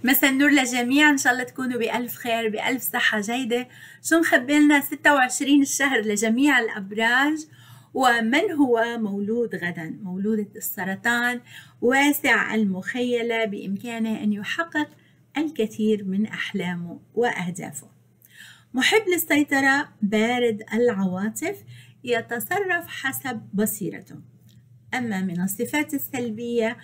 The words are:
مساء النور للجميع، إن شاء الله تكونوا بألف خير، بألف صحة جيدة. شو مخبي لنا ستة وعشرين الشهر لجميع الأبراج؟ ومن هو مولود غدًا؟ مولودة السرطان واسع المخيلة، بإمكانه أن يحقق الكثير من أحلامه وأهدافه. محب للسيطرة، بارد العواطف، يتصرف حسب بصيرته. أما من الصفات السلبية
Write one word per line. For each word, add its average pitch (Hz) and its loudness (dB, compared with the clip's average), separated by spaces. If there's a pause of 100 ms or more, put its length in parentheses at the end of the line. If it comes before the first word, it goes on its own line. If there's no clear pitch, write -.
مساء 269 4
النور 277 4
للجميع، 262 4
إن 285 4
شاء 262 2
الله 247 -2
تكونوا 247 -4
بألف 233 -2
خير، 226 -2
بألف 226 -2
صحة 226 0
جيدة. 240 -2 (340)
شو 320 2
مخبي 294 4
لنا 294 6
ستة 294 2
وعشرين 277 4
الشهر 269 0
لجميع 220 2
الأبراج؟ 226 0 (480)
ومن 247 2
هو 233 2
مولود 202 -2
غدًا؟ 170 -6
مولودة 202 -2
السرطان 240 -4 (400)
واسع 262 2
المخيلة، 226 0
بإمكانه 220 -4
أن 214 2
يحقق 302 -4 (480)
الكثير 220 0
من 196 0
أحلامه 175 -6 (140)
وأهدافه. 180 -4 (840)
محب 370 2 (100)
للسيطرة، 285 2 (140)
بارد 220 2 (120)
العواطف، 214 0 (400)
يتصرف 330 -4
حسب 262 -8 (120)
بصيرته. 202 -4 (760)
أما 233 -2
من 175 -2
الصفات 247 -2
السلبية 240 -4